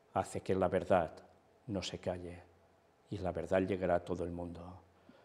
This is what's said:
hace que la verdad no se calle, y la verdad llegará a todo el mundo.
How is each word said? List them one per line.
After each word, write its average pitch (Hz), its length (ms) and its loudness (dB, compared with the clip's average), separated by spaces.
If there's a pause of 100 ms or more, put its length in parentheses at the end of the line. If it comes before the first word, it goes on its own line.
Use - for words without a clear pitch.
(140)
hace - 280 -2
que 98 140 2
la 95 120 4
verdad 87 440 4 (560)
no 98 160 -2
se - 160 -6
calle, 87 420 -6 (680)
y 101 80 -6
la 90 120 -2
verdad 82 300 2
llegará 92 340 2
a 87 80 2
todo 90 200 -2
el 87 80 -4
mundo. 87 480 -10 (460)